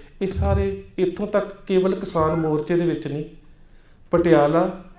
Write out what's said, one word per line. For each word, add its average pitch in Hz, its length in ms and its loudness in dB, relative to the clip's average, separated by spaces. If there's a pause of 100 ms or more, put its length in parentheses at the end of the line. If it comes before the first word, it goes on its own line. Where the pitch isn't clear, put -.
(220)
ਇਹ 190 60 -2
ਸਾਰੇ 196 540 -2 (160)
ਇੱਥੋਂ 185 280 -2
ਤੱਕ 202 220 -2 (180)
ਕੇਵਲ 185 280 2
ਕਿਸਾਨ 165 460 -2
ਮੋਰਚੇ 156 340 0
ਦੇ 170 120 0
ਵਿੱਚ 151 200 -2
ਨਹੀਂ, 147 180 -6 (880)
ਪਟਿਆਲਾ 170 760 2 (140)